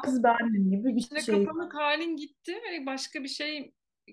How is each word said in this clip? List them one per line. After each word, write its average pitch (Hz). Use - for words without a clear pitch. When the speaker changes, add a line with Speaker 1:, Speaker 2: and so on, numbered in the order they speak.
Speaker 1:
kız 254
bendim 226
gibi 220
bir 247
Speaker 2:
İçine 294
Speaker 1:
şey. 302
Speaker 2:
kapanık 311
halin 302
gitti 302
ve 359
başka 269
bir 269
şey, 294